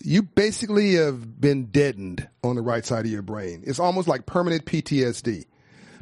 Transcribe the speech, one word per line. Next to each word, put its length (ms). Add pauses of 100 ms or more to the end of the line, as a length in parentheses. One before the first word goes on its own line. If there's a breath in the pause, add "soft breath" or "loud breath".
you 180
basically 720
have 460
been 260
deadened 600 (160)
on 100
the 80
right 220
side 220
of 40
your 120
brain. 440
It's 120
almost 300
like 180
permanent 400
P 160
T 220
S 180
D 240 (560 loud breath)